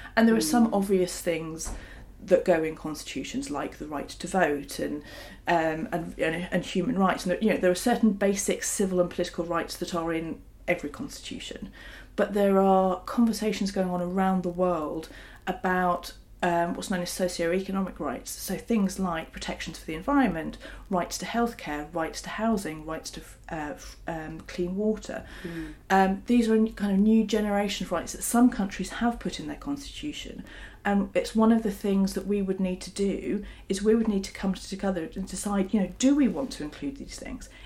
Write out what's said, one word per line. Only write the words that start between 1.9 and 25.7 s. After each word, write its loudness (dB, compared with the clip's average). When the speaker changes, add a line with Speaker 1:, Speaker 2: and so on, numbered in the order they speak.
Speaker 1:
that 4
go 4
in -2
constitutions, -8
like -6
the -10
right -8
to -8
vote 0
and, -4
um, 2
and, -4
and, -2
and 0
human 0
rights. 2
And, 2
you 4
know, 2
there 4
are 4
certain 4
basic 0
civil 0
and 2
political -4
rights -4
that -6
are -2
in -4
every 0
constitution. -10
But 2
there 6
are 6
conversations 2
going 0
on 0
around 2
the -2
world 0
about, 0
um, 2
what's -8
known 0
as -4
socio-economic -2
rights. -6
So -6
things 0
like -4
protections -8
for -16
the -6
environment, 2
rights 0
to -6
healthcare, -4
rights -4
to -12
housing, -2
rights -8
to, -12
uh, -6
f-, -16
um, -8
clean -4
water. -2
Speaker 2:
Mm. -8